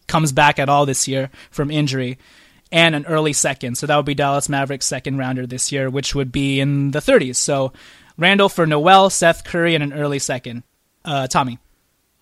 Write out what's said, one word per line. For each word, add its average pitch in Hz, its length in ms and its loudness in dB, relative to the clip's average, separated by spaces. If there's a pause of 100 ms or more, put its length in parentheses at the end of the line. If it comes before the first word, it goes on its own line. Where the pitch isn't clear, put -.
comes 156 260 0
back 147 260 4
at 139 120 0
all 143 160 4
this 135 220 -2
year 135 220 -4 (200)
from 147 200 -4
injury, 131 480 -2 (540)
and 165 220 4
an 147 120 -4
early 156 280 0
second. 131 420 -4
So 151 100 -6
that 147 100 2
would 147 100 0
be 143 80 -4
Dallas 139 340 0
Mavericks 139 380 -4
second 135 320 -6
rounder 127 280 -4
this 127 260 -6
year, 135 180 -2
which 139 240 -4
would 139 180 -2
be 139 280 0
in 139 320 0
the 147 80 -4
thirties. 151 380 2
So 135 340 -2 (460)
Randle 196 320 4
for 165 160 0
Noel, 180 440 6
Seth 170 340 2
Curry, 170 300 0
and 147 100 0
an 143 80 -6
early 147 260 -4
second. 123 440 -8 (420)
Uh, 139 220 -4
Tommy. 127 320 -2 (640)